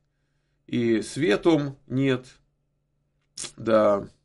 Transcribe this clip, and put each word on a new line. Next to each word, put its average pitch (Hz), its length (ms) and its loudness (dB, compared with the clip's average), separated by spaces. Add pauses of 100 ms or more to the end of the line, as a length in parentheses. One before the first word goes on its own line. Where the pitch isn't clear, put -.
(680)
и 117 340 0
светом 151 840 0
нет. 131 400 -2 (1300)
Да. 107 500 2 (180)